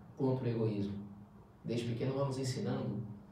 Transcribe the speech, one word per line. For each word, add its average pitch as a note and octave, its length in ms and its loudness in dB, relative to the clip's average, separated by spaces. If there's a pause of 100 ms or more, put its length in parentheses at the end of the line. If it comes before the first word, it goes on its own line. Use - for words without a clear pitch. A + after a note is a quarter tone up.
(180)
contra B2+ 280 4
o A#2 40 4
egoísmo. G2+ 480 2 (680)
Desde A#2 240 0
pequeno B2+ 260 0
vamos C3+ 260 2
ensinando - 640 0 (280)